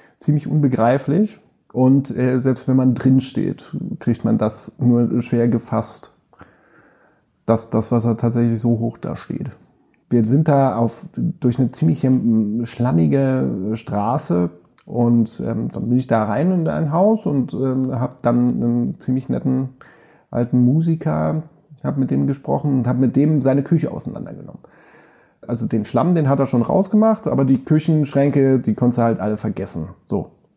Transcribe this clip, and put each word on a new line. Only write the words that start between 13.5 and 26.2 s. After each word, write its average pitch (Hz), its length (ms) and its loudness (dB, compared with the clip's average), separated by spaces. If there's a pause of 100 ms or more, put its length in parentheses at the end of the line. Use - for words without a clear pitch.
Straße 107 760 -2 (340)
und, 117 600 0
ähm, 113 240 -4
dann 107 200 -6
bin 120 80 2
ich 131 100 -2
da 110 180 0
rein 123 280 0
in 165 160 0
ein 151 240 -2
Haus 208 320 2
und, 139 300 -2
ähm, 131 440 -2
hab - 220 -6
dann 123 300 2
einen 120 500 -2
ziemlich 127 300 -4
netten 131 400 -2 (600)
alten 123 320 2
Musiker, 156 800 0 (420)
hab 139 120 -4
mit 135 140 -2
dem 139 160 0
gesprochen 139 520 -2
und 117 80 0
hab 123 120 0
mit 127 180 2
dem 151 240 4
seine 135 220 2
Küche 160 280 0
auseinandergenommen. - 680 -12 (840)
Also 110 200 -6
den 107 180 -2
Schlamm, 156 300 2
den 151 140 2